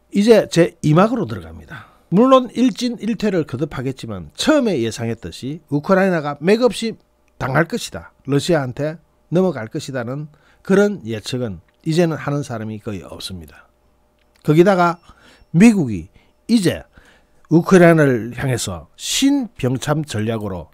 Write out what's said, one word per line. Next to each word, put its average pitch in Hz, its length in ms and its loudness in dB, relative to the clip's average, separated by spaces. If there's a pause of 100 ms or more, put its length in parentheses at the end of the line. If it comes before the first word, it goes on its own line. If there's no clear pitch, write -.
(120)
이제 208 360 4
제이 160 460 2
막으로 214 320 2
들어갑니다. 85 600 -14 (240)
물론 254 440 4
일진일퇴를 214 920 -2
거듭하겠지만 120 880 -8
처음에 240 460 0
예상했듯이 117 880 -8
우크라이나가 160 720 0
맥없이 226 560 0 (420)
당할 135 280 0
것이다. - 460 -10 (120)
러시아한테 143 760 -2 (300)
넘어갈 147 400 -2
것이다는 135 600 -8 (340)
그런 202 440 -2
예측은 110 540 -8 (240)
이제는 160 320 0
하는 143 260 -6
사람이 110 380 -10
거의 98 220 -10
없습니다. - 680 -16 (720)
거기다가 175 560 4 (520)
미국이 160 580 4 (400)
이제 170 340 0 (680)
우크라이나를 151 840 4
향해서 113 600 -6
신병참 160 1080 -2
전략으로 107 680 -6